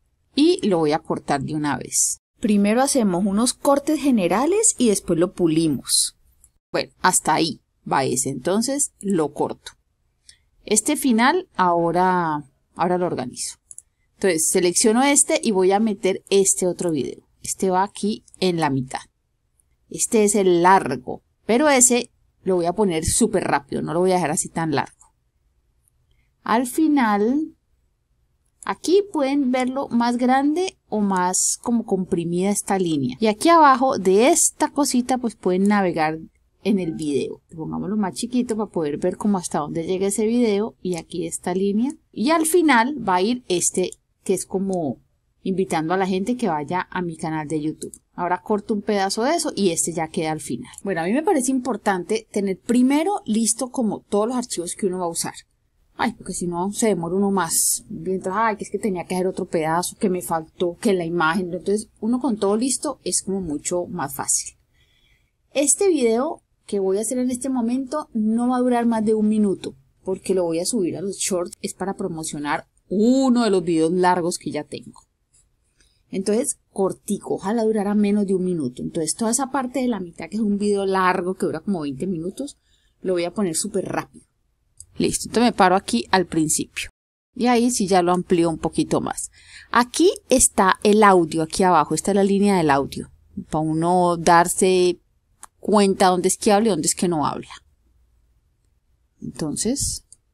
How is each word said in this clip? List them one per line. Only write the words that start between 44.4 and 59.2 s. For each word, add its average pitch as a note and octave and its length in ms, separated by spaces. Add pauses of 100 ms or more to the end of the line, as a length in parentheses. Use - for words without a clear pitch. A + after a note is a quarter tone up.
como F#3 540 (440)
invitando F3+ 520
a - 20
la G3 80
gente F#3+ 320
que A#3+ 100
vaya E3+ 440
a F3+ 100
mi E3+ 160
canal D#3 300
de D#3 140
YouTube. - 380 (140)
Ahora F3 300
corto G#3+ 320
un G3+ 80
pedazo G3+ 400
de D4 120
eso E4 200
y G3 140
este E3 240
ya D#3+ 160
queda D#3 220
al D#3 100
final. - 300 (120)
Bueno, F#3 180
a D#3+ 40
mí F#3+ 80
me D4+ 100
parece C#4 260
importante A3+ 800
tener G3 280
primero C#4+ 680
listo A3+ 460
como A3 300
todos G#3 260
los B3+ 100
archivos F3+ 380
que - 100
uno F#3 140
va F3+ 60
a E3+ 40
usar. E3 240 (600)
Ay, A3 180
porque - 200
si F3+ 140
no F3 240
se A3 160
demora F3 280
uno G3 160
más. - 580
Mientras, F#3 480
ay, A3 200
que G#3+ 60
es - 80
que G3+ 80
tenía F3+ 260
que - 100
hacer F#3 120